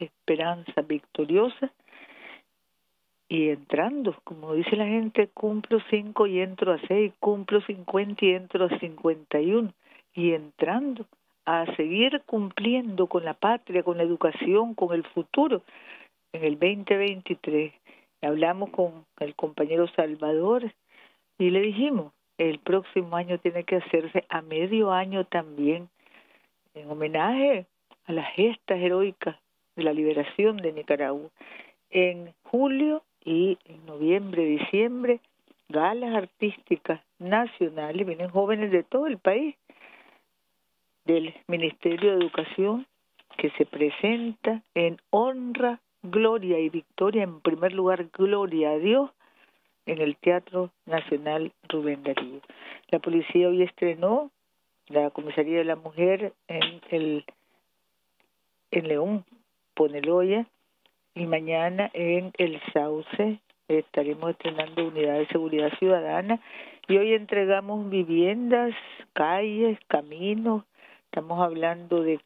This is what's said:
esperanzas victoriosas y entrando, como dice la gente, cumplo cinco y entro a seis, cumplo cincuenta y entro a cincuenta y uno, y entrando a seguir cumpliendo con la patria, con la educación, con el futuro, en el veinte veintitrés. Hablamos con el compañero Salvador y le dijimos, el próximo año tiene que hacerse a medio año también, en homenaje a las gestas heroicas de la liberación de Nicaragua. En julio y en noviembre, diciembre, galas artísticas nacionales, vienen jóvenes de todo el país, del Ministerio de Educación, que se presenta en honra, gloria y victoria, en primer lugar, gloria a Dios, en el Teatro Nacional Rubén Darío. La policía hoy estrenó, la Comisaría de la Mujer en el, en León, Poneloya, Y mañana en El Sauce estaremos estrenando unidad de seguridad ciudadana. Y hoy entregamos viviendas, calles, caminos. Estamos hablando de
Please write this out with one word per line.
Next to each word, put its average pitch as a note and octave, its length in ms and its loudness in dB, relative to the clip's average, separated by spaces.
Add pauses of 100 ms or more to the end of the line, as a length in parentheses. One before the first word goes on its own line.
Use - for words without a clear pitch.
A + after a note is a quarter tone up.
esperanzas E3 840 -4
victoriosas E3+ 840 0 (1600)
y D#3+ 180 0
entrando, E3+ 680 -2 (120)
como D#3 280 -10
dice F3 220 2
la G#3 100 2
gente, A3 440 0
cumplo G#3+ 500 0 (100)
cinco G#3 380 0
y F#3 140 0
entro F#3 320 0
a D#3 60 -2 (100)
seis, G3+ 320 2
cumplo G#3 400 0
cincuenta G3+ 640 -2
y F#3 60 8
entro F#3 340 0
a F3 140 0
cincuenta D#3 600 -2
y E3+ 140 2
uno, A3+ 200 0 (400)
y E3+ 200 2
entrando G3 720 -2 (400)
a E3 200 0 (120)
seguir A3 480 2
cumpliendo G#3 840 0
con F3 160 0
la D#3 100 -4
patria, F#3+ 500 0
con F3 140 0
la E3+ 60 2
educación, F#3 720 2
con F3 180 0
el E3 120 -2
futuro, C4 560 0 (720)
en D#3+ 100 -8
el D3+ 140 0
veinte G3 400 2
veintitrés. E3+ 760 -2 (480)
Hablamos E3 500 0
con E3 340 -2 (160)
el D3 140 -8
compañero D#3+ 600 0
Salvador D#3+ 760 0 (680)
y F#3 140 2
le F#3+ 100 2
dijimos, G#3+ 500 -2 (260)
el D#3+ 220 0
próximo F3+ 560 -2
año F3 240 -4
tiene F3 240 -2
que F#3 140 0
hacerse E3 500 -2
a E3 140 -6
medio F#3 500 0
año F#3+ 320 -2
también, D#3 640 -2 (840)
en D3 160 -16
homenaje F#3 760 2 (400)
a E3+ 80 -6
las D#3+ 200 -4
gestas G3 460 0
heroicas F#3 560 0 (400)
de E3 80 -6
la D3+ 100 2
liberación D#3 640 2
de E3+ 140 -4
Nicaragua. D3 580 -4 (600)
En F3 440 0 (100)
julio C#4 600 0 (220)
y F3 400 2
en D#3+ 200 -20
noviembre, E3+ 600 0
diciembre, A#3 760 2 (480)
galas A3+ 480 0
artísticas - 840 -4 (180)
nacionales, F3+ 880 -2
vienen F3 220 -6
jóvenes G3+ 420 0
de F3 120 4
todo C#4 240 -2
el A#3+ 100 -4
país, C4+ 380 0 (1500)
del D#3+ 280 0 (140)
Ministerio E3+ 640 0
de F#3 120 2
Educación, F#3+ 640 -2 (500)
que D3 140 0
se D3+ 140 2
presenta A3 960 -2 (120)
en E3+ 240 0 (120)
honra, A#3+ 720 0 (240)
gloria G3 560 2
y D#3+ 100 0
victoria, G3 540 -2
en E3 180 -8
primer E3+ 320 2
lugar, F#3 400 2
gloria F#3 580 2
a D3+ 60 2
Dios, A#3+ 340 4 (760)
en D#3+ 140 -4
el D3 160 0
Teatro F3+ 560 0 (140)
Nacional D#3 640 -4 (160)
Rubén D3 360 -4
Darío. C3+ 360 -6 (500)
La E3 100 0
policía F3 500 2
hoy F3+ 120 4
estrenó, F3+ 720 0 (560)
la D3 240 2
Comisaría D3+ 480 -2
de E3 40 2
la D#3+ 120 -2
Mujer F3 580 0 (140)
en E3 420 -6
el, D#3 340 -2 (1500)
en E3 160 -2
León, F3+ 380 -2 (480)
Poneloya, E3+ 760 2 (640)
Y F3 120 -6
mañana E3 680 -2
en F3 440 0
El D#3+ 240 -2 (100)
Sauce D#3 680 -2 (280)
estaremos D#3 640 0
estrenando D#3+ 560 -4
unidad D3+ 320 0
de D3+ 80 0
seguridad D#3 500 0
ciudadana. F#3 600 2 (480)
Y G3 100 4
hoy A3 160 4
entregamos G3+ 760 0
viviendas, G#3 840 2 (380)
calles, G#3+ 680 0 (100)
caminos. G3+ 760 -2 (420)
Estamos E3+ 360 -4
hablando E3+ 600 0
de D#3+ 240 2